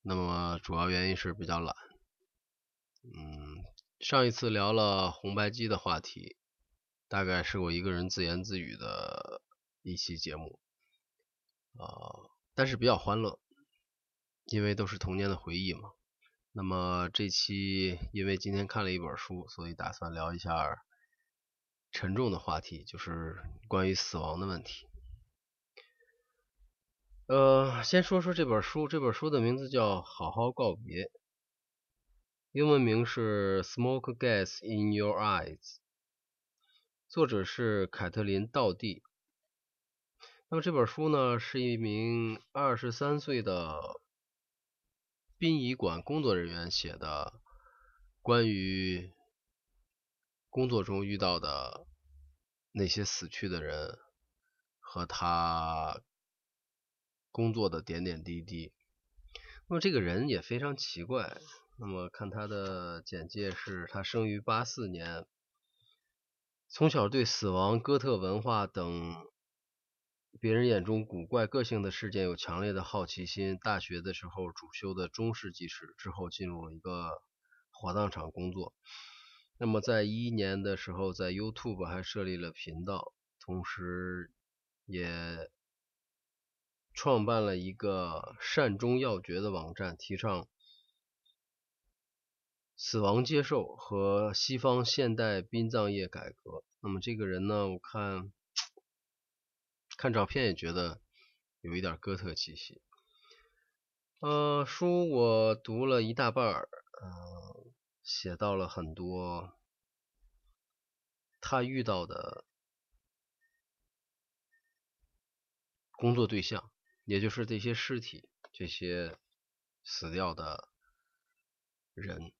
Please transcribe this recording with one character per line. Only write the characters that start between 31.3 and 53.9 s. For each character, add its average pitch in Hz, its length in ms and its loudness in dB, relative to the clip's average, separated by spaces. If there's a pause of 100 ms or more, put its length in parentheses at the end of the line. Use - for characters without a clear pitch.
英 147 160 4
文 143 120 10
名 117 240 6
是 101 600 2
《Smoke 123 500 0
Gas 107 480 2
in 104 280 2
Your 104 260 4
Eyes》， 85 400 0 (1500)
作 160 180 4
者 110 160 2
是 104 460 0
凯 90 220 -4
特 107 120 -2
琳· 101 260 2
道 117 240 2
蒂。 98 300 -6 (1500)
那 165 60 -4
么 160 60 2
这 180 80 2
本 131 160 6
书 151 220 0
呢， 127 320 4
是 127 200 -2
一 120 160 2
名 113 640 0 (120)
二 135 240 2
十 120 160 -4
三 143 260 0
岁 135 240 0
的 85 580 -2 (1400)
殡 165 240 2
仪 127 140 0
馆 85 260 0
工 151 220 -2
作 117 120 4
人 85 140 0
员 85 220 -6
写 - 260 -4
的 76 380 -6 (880)
关 117 260 6
于 95 640 0 (1400)
工 127 220 2
作 113 120 4
中 98 220 0
遇 101 140 -2
到 90 200 2
的 69 480 -4 (840)
那 101 160 0
些 101 180 0
死 - 240 -6
去 - 200 -6
的 87 140 -4
人 76 360 -6 (800)